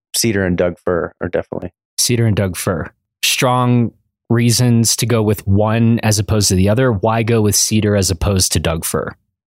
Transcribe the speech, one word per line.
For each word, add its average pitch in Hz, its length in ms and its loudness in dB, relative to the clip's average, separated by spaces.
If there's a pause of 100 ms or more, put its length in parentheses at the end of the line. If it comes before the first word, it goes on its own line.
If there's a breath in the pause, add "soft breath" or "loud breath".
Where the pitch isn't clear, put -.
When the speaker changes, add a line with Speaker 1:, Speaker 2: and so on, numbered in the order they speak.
(160)
Speaker 1:
cedar 101 300 0
and 90 120 0
Doug 90 220 -2
fir 87 420 -4
are 90 80 -6
definitely. 87 420 -8 (280)
Speaker 2:
Cedar 117 260 0
and 107 100 2
Doug 98 220 -2
fir. - 340 -6 (320)
Strong 123 720 0 (360)
reasons 117 680 2
to - 80 -2
go 113 160 0
with 107 260 -2
one 110 540 2
as 107 180 0
opposed 104 300 0
to 95 60 2
the 92 140 4
other. 127 220 2
Why 113 320 0
go 113 180 2
with 104 140 0
cedar 104 400 0
as 95 140 0
opposed 92 440 0
to - 60 0
Doug 82 240 -2
fir? - 320 -6 (400)